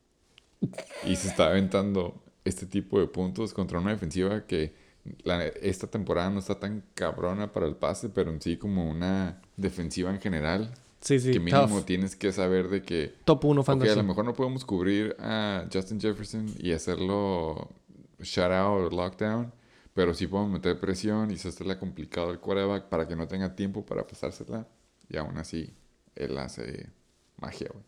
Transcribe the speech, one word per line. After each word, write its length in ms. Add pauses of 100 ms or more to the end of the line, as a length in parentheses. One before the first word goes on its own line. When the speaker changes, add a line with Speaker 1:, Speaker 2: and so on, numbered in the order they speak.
(1080)
Speaker 1:
Y 100
se 120
está 200
aventando 720 (220)
este 220
tipo 320
de 80
puntos 460
contra 260
una 120
defensiva 560
que 280 (500)
la, 220
esta 400
temporada 440
no 100
está 180
tan 240 (120)
cabrona 580
para 140
el 100
pase, 320
pero 220
en 100
sí 160
como 340
una 500 (160)
defensiva 540
en 100
general. 520 (280)
Speaker 2:
Sí, 200
sí, 100
Speaker 1:
Que 80
mínimo 300
Speaker 2:
tough. 160
Speaker 1:
tienes 320
que 160
saber 360
de 140
que, 320 (100)
Speaker 2:
Top 200
uno 160
Speaker 1:
"Ok, 60
Speaker 2:
fantasy. 260
Speaker 1:
a 40
lo 60
mejor 220
no 100
podemos 300
cubrir 560
a 520
Justin 280
Jefferson 460 (120)
y 140
hacerlo 960 (500)
shutout 760
o 40
lockdown, 560 (420)
pero 180
sí 140
podemos 240
meter 300
presión 500
y 40
hacérsela 440
complicado 520
al 100
quarterback 480
para 180
que 80
no 140
tenga 260
tiempo 320
para 200
pasársela". 600 (420)
Y 100
aún 200
así, 340 (440)
él 220
hace 520 (460)
magia, 360
güey. 160